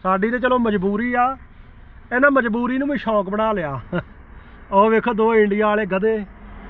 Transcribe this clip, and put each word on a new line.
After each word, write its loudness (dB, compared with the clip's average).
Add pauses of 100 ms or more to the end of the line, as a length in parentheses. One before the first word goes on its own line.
ਸਾਡੀ 0
ਤੇ -2
ਚਲੋ 2
ਮਜਬੂਰੀ 0
ਆ, 0 (800)
ਇਹਨਾਂ 4
ਮਜਬੂਰੀ 0
ਨੂੰ -2
ਵੀ -2
ਸ਼ੌਂਕ -2
ਬਣਾ 0
ਲਿਆ। -6 (920)
ਉਹ 6
ਵੇਖੋ 2
ਦੋ 2
ਇੰਡੀਆ 2
ਵਾਲੇ 0
ਗਧੇ, -2 (440)